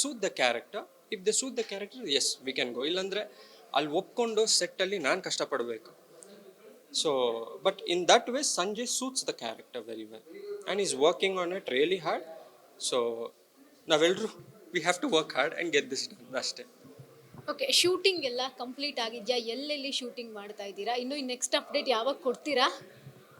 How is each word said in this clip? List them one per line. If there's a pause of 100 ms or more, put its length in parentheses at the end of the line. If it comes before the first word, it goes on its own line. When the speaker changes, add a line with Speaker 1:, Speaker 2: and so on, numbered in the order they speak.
Speaker 1:
suit
the
character. (240)
If
they
suit
the
character,
yes,
we
can
go."
ಇಲ್ಲಾಂದ್ರೆ (520)
ಅಲ್ಲಿ
ಒಪ್ಕೊಂಡು
ಸೆಟ್ಟಲ್ಲಿ
ನಾನು
ಕಷ್ಟಪಡ್ಬೇಕು. (1080)
So, (560)
but (100)
in
that
way,
Sanjay
suits
the
character
very
well. (340)
And
he's
working
on
it
really
hard. (640)
So, (600)
ನಾವೆಲ್ರೂ, (180)
we
have
to
work
hard
and
get
this
done
ಅಷ್ಟೇ. (880)
Speaker 2:
ಓಕೆ,
ಶೂಟಿಂಗ್
ಎಲ್ಲ (160)
ಕಂಪ್ಲೀಟ್
ಆಗಿದ್ಯಾ?
ಎಲ್ಲೆಲ್ಲಿ
ಶೂಟಿಂಗ್
ಮಾಡ್ತಾ
ಇದ್ದೀರಾ?
ಇನ್ನು
ಈ
ನೆಕ್ಸ್ಟ್
ಅಪ್ಡೇಟ್
ಯಾವಾಗ
ಕೊಡ್ತೀರಾ? (600)